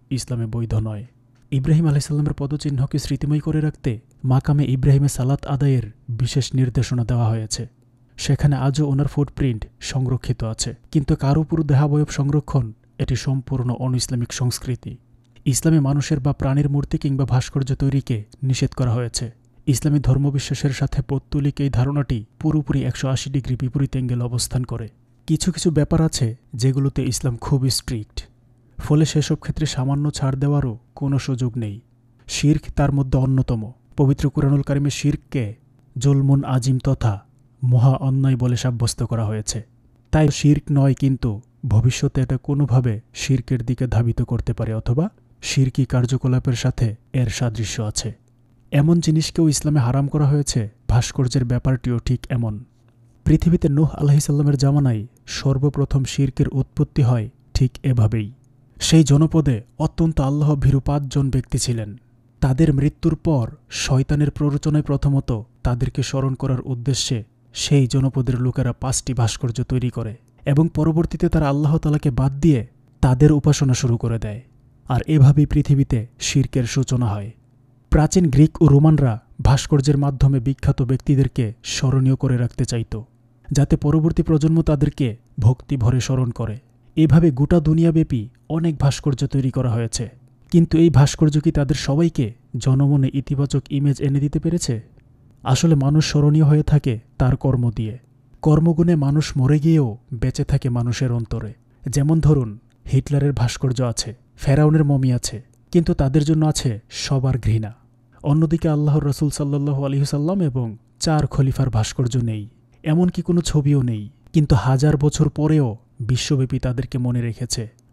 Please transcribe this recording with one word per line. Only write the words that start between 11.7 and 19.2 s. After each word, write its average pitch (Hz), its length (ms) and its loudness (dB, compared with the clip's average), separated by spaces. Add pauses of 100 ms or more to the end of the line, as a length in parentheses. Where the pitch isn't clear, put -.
সংরক্ষণ, 143 560 -2 (320)
এটি 135 180 -2
সম্পূর্ণ 131 520 -4 (120)
অনইসলামিক 127 520 -4
সংস্কৃতি। - 600 -6 (540)
ইসলামে 156 340 2
মানুষের 143 400 0
বা 139 120 0
প্রাণীর 143 360 0
মূর্তি 143 300 -2
কিংবা 139 260 -2
ভাস্কর্য 127 500 -2
তৈরিকে 135 420 -2 (260)
নিষেধ 131 300 -2
করা 123 200 -2
হয়েছে। 120 340 -4 (400)